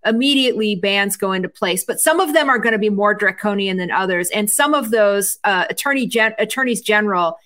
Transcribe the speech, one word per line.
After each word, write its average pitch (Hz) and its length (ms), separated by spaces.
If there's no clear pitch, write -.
immediately 226 680
bans 202 400
go 196 160
into 185 160
place, 185 360
but - 160
some 330 200
of 330 120
them 302 160
are 254 100
gonna 226 200
be 214 100
more 208 240
draconian 196 680
than 180 120
others. 180 400
And 208 180
some 285 240
of 254 180
those, 202 520
uh, 190 260
attorney 269 380
gen-, 220 320
attorneys 240 420
general 196 640